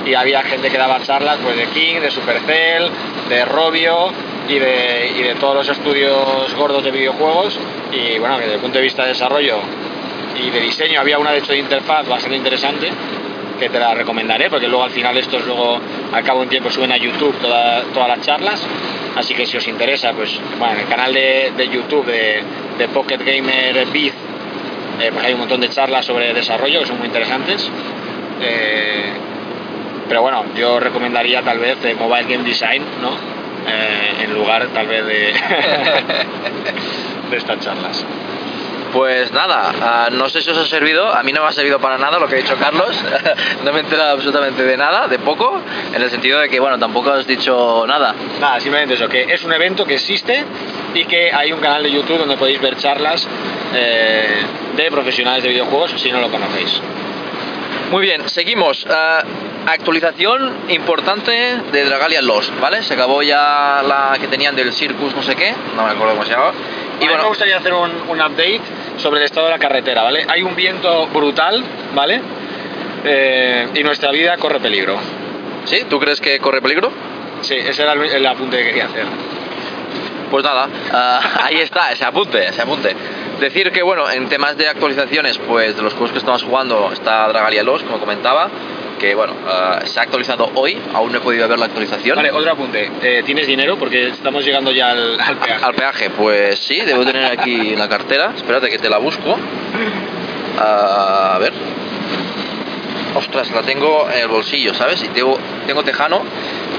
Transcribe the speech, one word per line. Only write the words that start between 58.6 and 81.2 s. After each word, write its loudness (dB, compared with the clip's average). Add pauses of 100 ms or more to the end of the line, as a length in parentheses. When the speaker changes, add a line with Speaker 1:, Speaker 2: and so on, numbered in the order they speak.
Speaker 2:
Ah, 2 (440)
actualización 0 (160)
importante 0 (420)
de 2
Dragalia 2
Lost, 0
¿vale? 2
Se -4
acabó 2
ya 4
la 2
que -4
tenían 0
del 2
Circus -2
no -4
sé 0
qué, 0 (220)
no 0
me 2
acuerdo 2
cómo 0
se -2
llamaba. 2
Y -8
Speaker 1:
A 4
mí 4
Speaker 2:
bueno, 2
Speaker 1:
me 2
gustaría 2
hacer 0
un, 2 (160)
un -4
update 0 (360)
sobre 0
el 2
estado 2
de 2
la 0
carretera, 2
¿vale? 2
Hay 2
un -2
viento 0
brutal, 2 (300)
¿vale? 2 (800)
Eh, 4
y 2
nuestra 2
vida 2
corre 0
peligro. 0 (680)
Speaker 2:
¿Sí? 0
¿Tú 2
crees 0
que 2
corre 2
peligro? 2 (520)
Speaker 1:
Sí, -2
ese -2
era 4
el, 0
el 2
apunte 0
que 2
quería 0
hacer. -4 (1300)
Speaker 2:
Pues 4
nada, 2 (260)
ah, 4 (140)